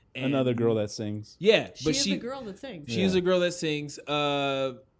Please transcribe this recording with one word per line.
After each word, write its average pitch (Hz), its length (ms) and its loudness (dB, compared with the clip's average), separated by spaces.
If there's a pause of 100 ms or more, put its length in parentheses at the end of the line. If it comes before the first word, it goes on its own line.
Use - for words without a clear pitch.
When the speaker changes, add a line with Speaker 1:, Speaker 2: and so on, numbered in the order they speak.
(160)
Speaker 1:
and 127 100 -4
Speaker 2:
Another 131 260 2
girl 117 240 2
that 104 140 -2
sings. 104 480 -8
Speaker 1:
Yeah, 170 360 4
Speaker 3:
She 123 100 -12
Speaker 1:
but 156 100 2
Speaker 3:
is 277 80 0
Speaker 1:
she, 196 120 2
Speaker 3:
a - 40 -4
girl 254 240 -10
that 196 160 -12
sings. 170 340 -12
Speaker 1:
she 180 100 2
is 190 120 4
Speaker 2:
Yeah. 185 40 6
Speaker 1:
a 180 40 2
girl 180 180 4
that 175 120 2
sings. 147 480 -4
Uh, 139 720 0 (260)